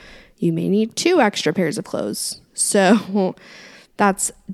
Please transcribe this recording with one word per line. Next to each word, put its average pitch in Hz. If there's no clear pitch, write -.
You 170
may 170
need 220
two 349
extra 202
pairs 165
of -
clothes. -
So 190
<laughs> -
that's 196